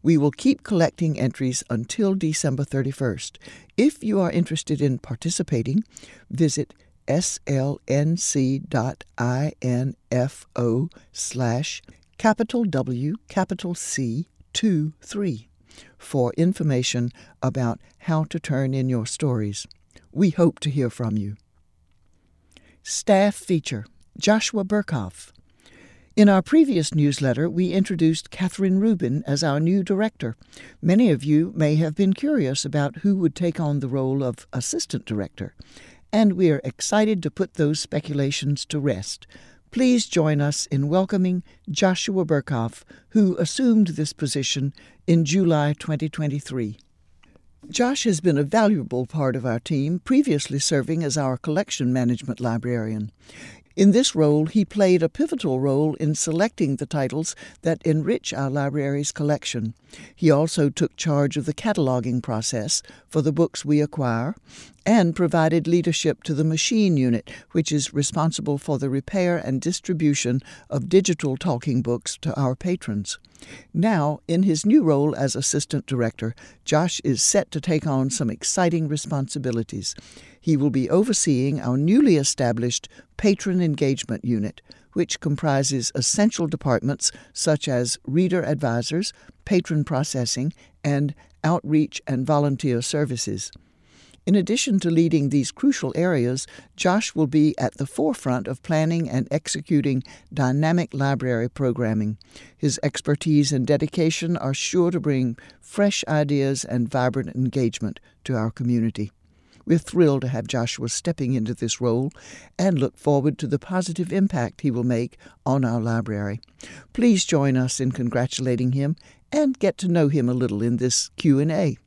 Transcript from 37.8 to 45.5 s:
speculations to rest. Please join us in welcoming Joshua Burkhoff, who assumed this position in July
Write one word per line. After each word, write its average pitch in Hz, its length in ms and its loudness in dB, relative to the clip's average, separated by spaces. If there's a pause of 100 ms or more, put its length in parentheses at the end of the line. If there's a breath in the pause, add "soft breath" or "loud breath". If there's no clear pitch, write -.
speculations 143 840 -4
to 151 120 -4
rest. 120 480 -4 (440 loud breath)
Please 247 340 2
join 156 340 2
us 143 280 -2
in 143 200 0
welcoming 185 560 0 (260 soft breath)
Joshua 185 540 0
Burkhoff, 139 600 -2 (260 loud breath)
who 196 260 4
assumed 220 520 2
this 151 260 -4
position 139 600 -4 (320 soft breath)
in 165 200 4
July 151 520 2